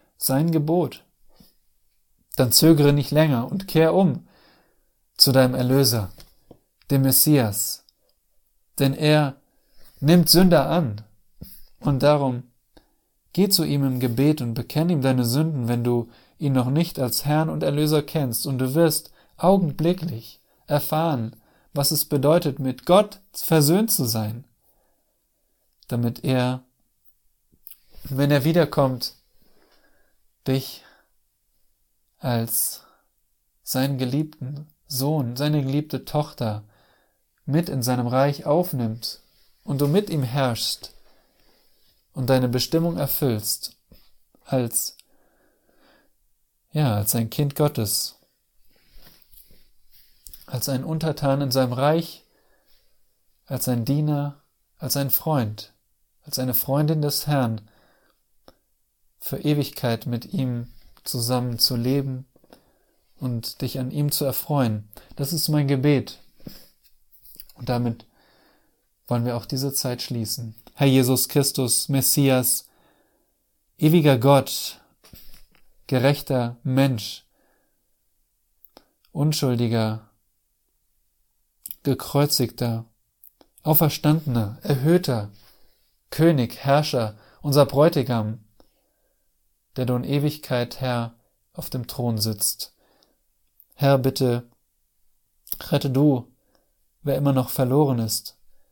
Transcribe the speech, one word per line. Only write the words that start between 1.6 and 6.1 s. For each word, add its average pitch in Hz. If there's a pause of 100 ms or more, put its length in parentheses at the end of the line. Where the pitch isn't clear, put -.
dann 123
zögere 147
nicht 143
länger 143
und -
kehr 160
um 180 (880)
zu 135
deinem 127
Erlöser, 123 (800)